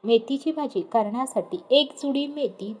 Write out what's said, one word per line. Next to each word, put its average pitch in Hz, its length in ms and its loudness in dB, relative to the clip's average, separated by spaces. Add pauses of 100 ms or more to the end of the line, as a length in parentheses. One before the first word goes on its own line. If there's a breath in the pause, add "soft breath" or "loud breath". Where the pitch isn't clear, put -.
मेथीची 233 480 2
भाजी 294 320 -4
करण्यासाठी 220 880 -2
एक 285 300 4
जुडी 277 260 -2
मेथी 226 540 -6